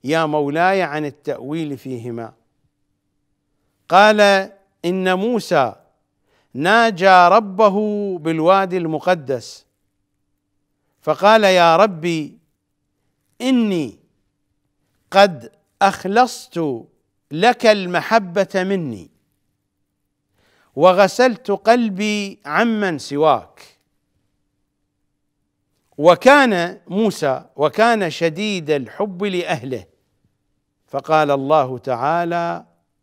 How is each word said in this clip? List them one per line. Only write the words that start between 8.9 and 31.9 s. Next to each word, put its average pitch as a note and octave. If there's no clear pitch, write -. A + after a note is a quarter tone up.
فقال: G3+
'يا F3
ربي، E3
إني G#3+
قد F#3
أخلصت G3
لك A#3
المحبة F#3+
مني F#3
وغسلت F#3+
قلبي G#3
عمن G3
سواك.'" C#3+
وكان F3+
موسى، E3+
وكان G#3
شديد E3+
الحب F3
لأهله، D#3
فقال D3+
الله C#3
تعالى: E3+